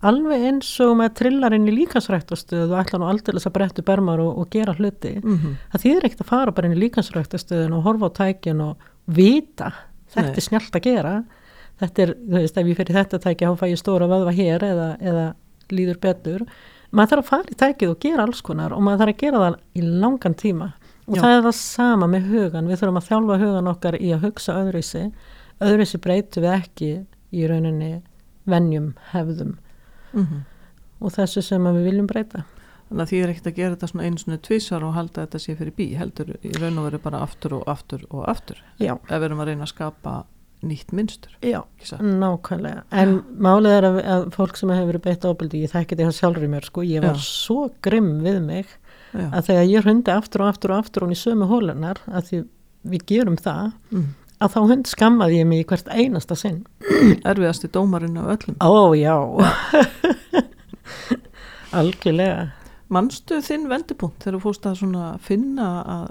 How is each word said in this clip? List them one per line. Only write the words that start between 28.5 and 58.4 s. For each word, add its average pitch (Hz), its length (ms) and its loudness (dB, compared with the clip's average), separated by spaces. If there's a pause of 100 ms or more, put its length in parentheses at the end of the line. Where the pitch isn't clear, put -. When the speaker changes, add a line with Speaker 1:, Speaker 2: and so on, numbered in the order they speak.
Speaker 1:
hefðum 165 440 -6 (560)
Speaker 2:
Mhm. 160 320 -2 (560)
Speaker 1:
og 202 120 -6
þessu 190 300 -2
sem 185 200 0
að 175 160 2
við 175 60 2
viljum 196 240 0
breyta. 214 360 -6 (460)
Speaker 2:
Þannig 170 120 -4
að 165 60 -6
því 185 140 0
er 180 80 0
ekkert 165 160 -8
að 170 80 -6
gera 180 220 -4
þetta 175 120 -8
svona 165 160 -8
einu 170 140 -4
sinni 160 200 -8
tvisvar 214 440 -4
og 160 120 -4
halda 165 280 -6
að 156 60 -8
þetta 156 100 -12
sé 156 180 -10
fyrir 156 200 -10
bí, 180 180 -6
heldur 170 480 -8
í - 80 -10 (100)
raun 165 180 -4
og 151 120 -4
veru 147 80 -8
bara 147 240 -8
aftur - 300 -8
og 135 160 -8
aftur 139 420 -10
og 139 180 -8
aftur. - 280 -8 (240)
Speaker 1:
Já. 220 180 -2 (100)
Speaker 2:
Ef 160 140 -2
við - 80 -2
erum 151 80 -6
að 151 80 -6
reyna 151 160 -6
að 156 100 -10
skapa - 520 -10 (400)
nýtt 156 280 -8
mynstur. 214 380 -6 (100)
Speaker 1:
Já, 240 220 -4 (160)
Speaker 2:
Ekki - 80 -20
satt? - 140 -12
Speaker 1:
nákvæmlega. 190 880 -2
En 190 280 4
Speaker 2:
Já. - 40 -6 (160)
Speaker 1:
málið 208 320 6
er 202 140 6
að, 185 200 2
að 185 280 0
fólk - 240 -2
sem 190 120 -4
hefur 180 240 0
verið 170 100 -4
beitt 175 220 -2
ofbeldi, 160 380 -2
ég 151 80 -4
þekki 170 260 -2
þetta 165 140 2
hjá 156 80 -4
sjálfri 165 300 0
mér, 143 160 -4
sko, - 180 -8
ég 165 200 -2
var 165 120 2
Speaker 2:
Já. 143 80 -4
Speaker 1:
svo 254 480 -4 (100)
grimm 196 420 0
við 185 220 0
mig 170 220 -6 (480)
Speaker 2:
Já. 185 160 -6
Speaker 1:
að 170 160 -2
þegar 180 240 4
ég 214 140 4
hrundi 220 260 4
aftur 202 320 -2
og 202 60 2
aftur 202 240 -4
og 190 120 0
aftur - 180 -6
ofan 175 100 -2
í 175 100 -6
sömu 220 240 0
holurnar, 180 500 -2 (120)
að 180 200 -4
því 170 160 -4 (400)
við 180 220 -6
gerum 202 300 2
það, 185 360 -4 (200)
Speaker 2:
Mm. 185 120 0 (360)
Speaker 1:
að 202 120 2
þá 220 160 2
hundskammaði 226 720 4
ég 165 80 4
mig 165 180 2
í - 40 -16
hvert 180 200 -2
einasta 226 480 0
sinn. 185 280 -6 (600)
Speaker 2:
Erfiðasti 175 440 0
dómarinn 170 500 0
af 208 200 -2
öllum. - 220 -8